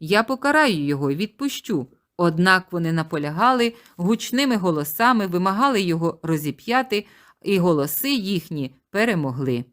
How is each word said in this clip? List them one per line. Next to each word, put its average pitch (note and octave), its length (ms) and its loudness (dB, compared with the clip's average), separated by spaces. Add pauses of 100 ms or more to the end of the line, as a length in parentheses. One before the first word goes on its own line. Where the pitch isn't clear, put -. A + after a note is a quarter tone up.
Я G3 220 2
покараю C4 640 2
його C#3+ 260 0
і C#3 60 -2
відпущу". G#3 720 -4 (300)
Однак F3+ 560 2
вони E3+ 200 -2
наполягали, E3+ 800 0 (220)
гучними A#3 600 0
голосами G3 680 0
вимагали G3 540 0
його E3 420 -2
розіп'яти, G3+ 840 -2 (360)
і G3 160 2
голоси E3+ 560 0
їхні F3 600 -4 (160)
перемогли. C#3 840 -2